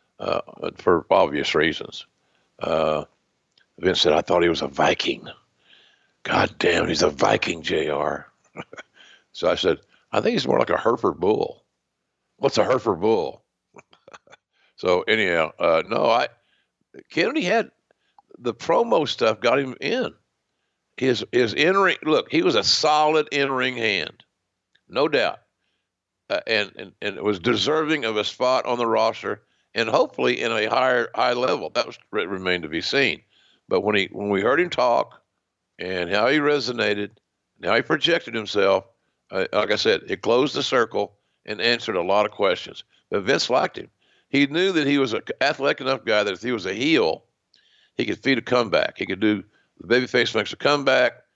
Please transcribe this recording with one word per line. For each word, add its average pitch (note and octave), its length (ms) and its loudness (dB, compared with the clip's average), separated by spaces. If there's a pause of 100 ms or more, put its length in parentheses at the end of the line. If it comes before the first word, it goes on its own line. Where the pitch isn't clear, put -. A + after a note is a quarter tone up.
(200)
uh, F#2+ 220 -2 (340)
for - 340 2
obvious E2+ 460 2
reasons. - 500 -2 (540)
Uh, D#2 460 -2 (760)
Vince F2 220 2
said, D#2 120 4
"I D#2+ 80 4
thought F2 220 2
he E2+ 60 4
was D2+ 120 -2
a D2 60 -4
Viking." - 600 -2 (960)
"God - 360 0
damn, E2+ 280 2
he's F2 140 0
a F2 80 4
Viking, G2+ 520 0
J D#2 280 -2
R." D2 400 -4 (260)
<laughs> - 80 -12 (680)
So E2+ 180 -2
I F2 60 2
said, E2 220 2 (340)
"I G#2+ 80 2
think A3+ 140 0
he's D#3+ 140 -2
more - 120 2
like - 100 2
a F2 80 2
Hereford A2 420 0
bull." - 440 0 (760)
"What's C3+ 200 0
a G2+ 80 4
Hereford A2 340 0
bull?" F#2+ 440 -2 (300)
<laughs> - 80 -20 (960)
So F2+ 280 2
anyhow, F2+ 560 2
uh, E2 280 2
no, A2 180 0
I, A#2+ 240 2 (800)
Kennedy A#3 320 -2
had, G3 300 -2 (680)
the A#2+ 160 -4
promo G3+ 540 0
stuff A2 340 0
got B2 180 4
him C3 220 -6
in. A3+ 320 -4 (840)
His, A#2+ 360 0
his A#2+ 200 2
in-ring, F#3 500 2
look, D3+ 280 0
he E3 120 2
was D#3+ 120 2
a G2+ 80 2
solid D3+ 680 2
in-ring C3 440 -2
hand, G2+ 480 -4 (640)
no B2+ 220 0
doubt. A#2+ 300 0 (880)
Uh, G2 180 0
and, G#2 300 0
and, F#2+ 140 -14 (100)
and G2 160 -6
it C#2 60 -8
was G2+ 160 0
deserving C3+ 640 0
of A2 100 -2
a G#2+ 80 0
spot B2+ 420 0
on B2 120 -2
the A#2+ 100 0
roster A2 540 0 (340)
and A2 140 0
hopefully B2+ 520 0
in A#2 100 -2
a A2 180 0
higher, B2 440 0
high B2 200 0
level. B2 380 -2
That - 140 -2
was, - 140 -16 (120)
re-, F#2+ 140 -2
remained F#2 380 -2
to D#2 60 -8
be D#2+ 120 -4
seen. A#2+ 400 0 (460)
But F#2 140 0
when G#2 140 0
he, F#2+ 160 0
when G2+ 180 -6
we G2 120 0
heard B2+ 180 2
him F3+ 100 0
talk - 520 0 (560)
and F2+ 320 -4
how G#2+ 180 2
he D3+ 100 2
resonated A#2 760 -2 (460)
and - 80 -10
how G2 100 2
he B2 60 2
projected D#3+ 520 -2
himself, G2 520 2 (440)
uh, F#2+ 240 -2
like G#2 180 0
I G#2+ 40 2
said, G#2+ 320 2
it G2 140 -6
closed B2 340 2
the C#3 80 -4
circle A2 540 -2 (280)
and G#2 160 -8
answered A#2 340 -2
a F2 60 0
lot G2+ 240 2
of G#2+ 60 -6
questions. - 520 -2 (260)
But G2+ 140 -2
Vince C#3 260 0
liked - 280 0
him. - 120 -16 (400)
He C#3 160 2
knew F3 280 0
that D3 140 0
he C#3+ 100 2
was B2 160 0
an - 80 -4 (200)
athletic C#3 400 0
enough C3 240 -4
guy G#2+ 180 2
that G2+ 100 -2
if F2+ 80 -10
he B2 100 -4
was G2+ 140 -4
a F#2+ 80 -4
heel, A#2 500 0 (720)
he - 100 -2
could F#2+ 160 -6
feed C3 160 0
a A2 40 -4
comeback. A2 560 0
He G#2 80 -6
could F#2+ 140 -6
do, G#2 240 2 (380)
the E2+ 60 -18
babyface A#2+ 480 0
makes G#2 180 -2
a - 20 -14
comeback, C3+ 580 2 (220)